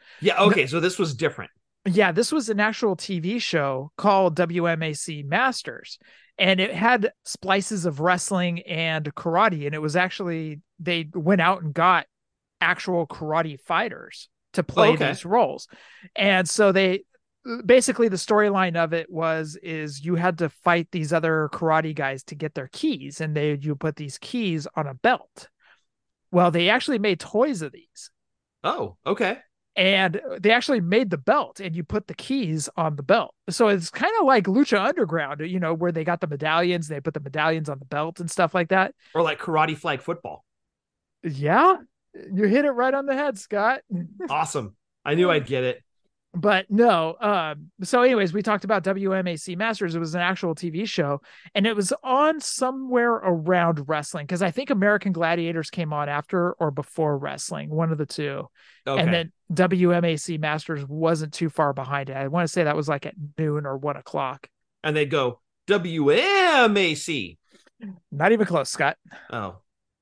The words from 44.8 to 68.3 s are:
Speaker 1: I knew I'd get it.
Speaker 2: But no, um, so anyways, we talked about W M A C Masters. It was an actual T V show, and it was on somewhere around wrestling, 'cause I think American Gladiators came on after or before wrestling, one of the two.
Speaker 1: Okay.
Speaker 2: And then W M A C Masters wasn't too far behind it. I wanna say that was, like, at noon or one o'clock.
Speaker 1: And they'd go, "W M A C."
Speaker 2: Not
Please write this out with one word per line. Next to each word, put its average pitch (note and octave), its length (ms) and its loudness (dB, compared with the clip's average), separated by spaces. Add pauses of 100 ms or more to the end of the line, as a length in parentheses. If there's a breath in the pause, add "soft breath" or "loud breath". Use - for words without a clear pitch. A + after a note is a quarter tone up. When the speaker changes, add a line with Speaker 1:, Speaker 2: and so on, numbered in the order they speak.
Speaker 1:
I C#3+ 100 0
knew F3 160 4
I'd D3 140 2
get B2+ 180 -2
it. B2 180 -4 (500)
Speaker 2:
But F#3+ 380 2
no, G3 500 4
um, D#3+ 520 -2 (100)
so B3 220 2
anyways, G#3+ 300 4
we G3+ 100 -2
talked G#3 200 0
about G3 200 0
W F#3+ 300 -2
M F#3+ 140 -2
A E3+ 80 -4
C E3+ 200 -10
Masters. G3+ 400 -4
It E3+ 40 -2
was D#3+ 140 -4
an F3 80 -2
actual F3 320 -2
T F3 160 -6
V E3+ 160 -4
show, C#3+ 360 -2 (340 loud breath)
and G3+ 100 2
it A3+ 100 0
was G3+ 160 0 (120)
on D4 360 2
somewhere B3+ 720 0
around E3+ 760 0
wrestling, D3 380 -4
'cause F3 160 -2
I F3+ 80 0
think C4+ 180 -6
American G#3 420 2
Gladiators E3 600 -2
came D#3+ 200 -4
on D3 160 -4
after F3 460 -2
or D#3+ 160 0
before D3 480 -2
wrestling, D3 540 -8
one D#3+ 200 0
of D#3+ 60 -2
the D3 80 -4
two. C#3+ 420 -8 (380 soft breath)
Speaker 1:
Okay. C3+ 160 0
Speaker 2:
And E3 100 2
then E3+ 200 -2 (200)
W F3+ 400 2
M F3 140 2
A E3 120 0
C D#3+ 200 -8
Masters D3+ 480 -4
wasn't D#3 480 -2
too E3 160 -4
far C#3+ 240 0
behind C3+ 380 -6
it. C3 40 -8
I C#3 120 -4
wanna E3 200 0
say E3+ 160 0
that D3+ 120 2
was, D3+ 120 -2
like, D3 200 -2
at - 80 -14 (240)
noon D3+ 260 -2
or C#3 100 -6
one C#3+ 220 -6
o'clock. C#3 500 -6 (360)
Speaker 1:
And D3+ 120 0
they'd D3+ 140 0
go, C3 320 0 (240)
"W E3 460 2
M D4 680 4
A F3+ 160 2
C." A#2 460 -6 (720 soft breath)
Speaker 2:
Not E3 220 4